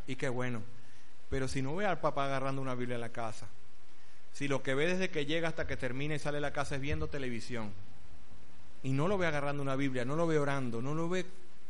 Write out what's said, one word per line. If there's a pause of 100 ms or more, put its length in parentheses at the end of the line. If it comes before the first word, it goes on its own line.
y
qué
bueno. (680)
Pero
si
no
ve
al
papá
agarrando
una
Biblia
en
la
casa, (880)
si
lo
que
ve
desde
que
llega
hasta
que
termina
y
sale
de
la
casa
es
viendo
televisión, (1120)
y
no
lo
ve
agarrando
una
Biblia,
no
lo
ve
orando,
no
lo
ve (460)